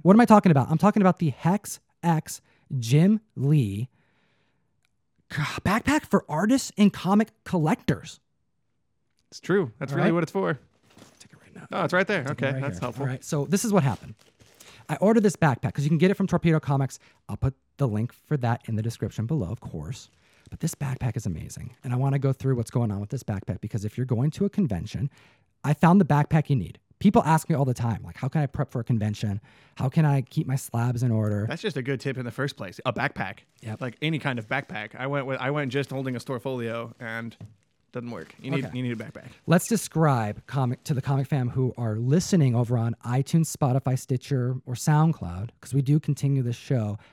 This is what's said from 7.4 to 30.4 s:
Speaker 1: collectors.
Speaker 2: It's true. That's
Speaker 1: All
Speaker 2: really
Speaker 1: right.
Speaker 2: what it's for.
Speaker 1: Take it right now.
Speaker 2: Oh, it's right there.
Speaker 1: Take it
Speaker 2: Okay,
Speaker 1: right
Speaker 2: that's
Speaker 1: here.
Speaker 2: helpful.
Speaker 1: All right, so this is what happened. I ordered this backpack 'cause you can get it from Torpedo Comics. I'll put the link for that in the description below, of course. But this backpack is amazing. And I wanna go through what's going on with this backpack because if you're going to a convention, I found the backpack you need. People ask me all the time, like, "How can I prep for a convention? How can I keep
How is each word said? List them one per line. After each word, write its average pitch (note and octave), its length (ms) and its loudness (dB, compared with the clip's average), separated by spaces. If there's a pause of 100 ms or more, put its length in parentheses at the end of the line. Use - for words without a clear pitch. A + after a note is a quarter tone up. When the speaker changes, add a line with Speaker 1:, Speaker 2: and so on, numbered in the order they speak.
Speaker 1:
collectors. - 760 -2 (1080)
Speaker 2:
It's - 100 -20
true. E3 380 0
That's C#3 140 -8
Speaker 1:
All C#3+ 60 -4
Speaker 2:
really - 120 4
Speaker 1:
right. E3 40 2
Speaker 2:
what E3+ 100 2
it's - 80 -6
for. F#3 220 -2 (640)
Speaker 1:
Take - 120 -20
it - 100 -20
right - 120 -20
now. - 180 -18
Speaker 2:
Oh, F#3 120 -2
it's C#3+ 80 -2
right F#3 140 2
there. F#3+ 180 -2
Speaker 1:
Take C3+ 60 -4
it - 20 -4 (120)
Speaker 2:
Okay, C#3 80 0
Speaker 1:
right C3 100 -4
Speaker 2:
that's A#2 160 -4
Speaker 1:
here. - 20 -10
Speaker 2:
helpful. B2+ 240 -6
Speaker 1:
All C3 60 -2
right, C3 140 -8
so C#3+ 200 -2
this G3 200 0
is G#3+ 80 0
what F#3 100 4
happened. A2 320 -4 (720)
I D3+ 80 -2
ordered A3 260 4
this G3 140 2
backpack - 380 2
'cause C#3+ 100 -4
you D3+ 60 0
can E3 80 4
get F#3 120 4
it G3+ 40 0
from G3 120 0
Torpedo E3 320 2
Comics. C#3 400 -2 (300)
I'll G#2 80 -8
put C3+ 180 -2 (220)
the C#3 100 0
link G#2+ 260 -2
for - 260 -4
that A#2+ 280 0
in A#2 80 -4
the G#2+ 80 -2
description A2 440 -4
below, A#2 220 -2
of A#2 120 -8
course. - 500 -12 (400)
But - 100 -14
this E3 140 -4
backpack C3 420 -4
is A#2 100 -6
amazing. - 580 -8
And B2 80 -4
I B2 40 0
wanna C#3 220 0
go C3+ 140 0
through C3+ 240 -2
what's A#2 160 -6
going A#2+ 180 0
on G2 80 -4
with G2+ 120 -8
this C3+ 120 -6
backpack - 380 -6
because G2+ 240 -6
if G#2+ 120 -8
you're B2+ 80 -4
going B2+ 280 0
to - 140 -2
a G3+ 40 -4
convention, A2 580 -2 (540)
I D3 120 0
found F3 260 6
the F3+ 40 4
backpack D3 460 2
you C#3 60 2
need. - 240 -6 (180)
People G#3 260 6
ask D#3 240 2
me E3 60 0
all C#3 100 2
the B2+ 80 0
time, A#2 300 -2
like, F2+ 140 -16
"How C3+ 120 -6
can D#3 140 0
I C#3 40 0
prep - 260 -6
for B2+ 80 -4
a A#2 40 -8
convention? G#2+ 560 -2 (360)
How C3+ 120 -2
can D#3+ 160 2
I C#3 180 2
keep - 260 -4